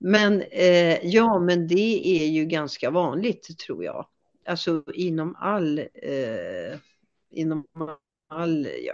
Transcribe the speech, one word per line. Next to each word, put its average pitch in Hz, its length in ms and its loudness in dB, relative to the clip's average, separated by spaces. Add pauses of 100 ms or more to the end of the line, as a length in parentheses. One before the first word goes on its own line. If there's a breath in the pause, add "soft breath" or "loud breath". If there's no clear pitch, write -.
Men, 208 380 4
eh, 175 640 4
ja, 220 320 4
men 175 300 2
det 185 540 2
är 156 40 0
ju 156 180 2
ganska 151 460 -4
vanligt, 170 760 -2
tror 87 180 -8
jag. - 220 -10 (400)
Alltså 170 360 -4 (120)
inom 165 420 -4
all, 175 420 -2
eh, 113 1000 -8 (520)
inom 160 360 -4 (600)
all, 156 400 -2 (140)
ja, 62 120 -8